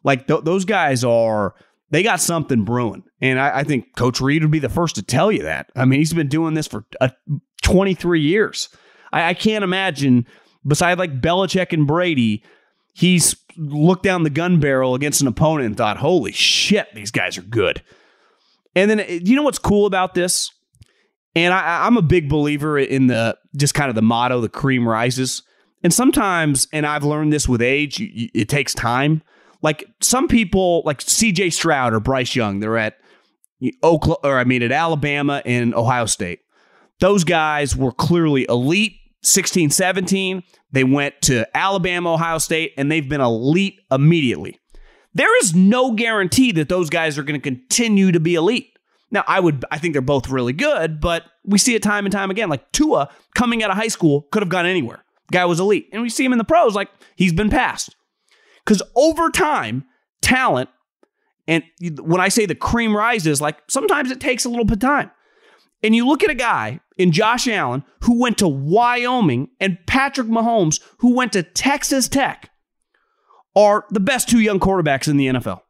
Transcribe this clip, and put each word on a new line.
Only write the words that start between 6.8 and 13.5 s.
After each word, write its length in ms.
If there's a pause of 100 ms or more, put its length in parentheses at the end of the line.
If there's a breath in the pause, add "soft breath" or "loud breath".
uh, 80 (540)
twenty-three 580
years. 480 (440 soft breath)
I, 160
I 60
can't 280
imagine, 600 (400 soft breath)
beside, 320
like, 240
Belichick 520
and 120
Brady, 580 (500 soft breath)
he's 420 (200)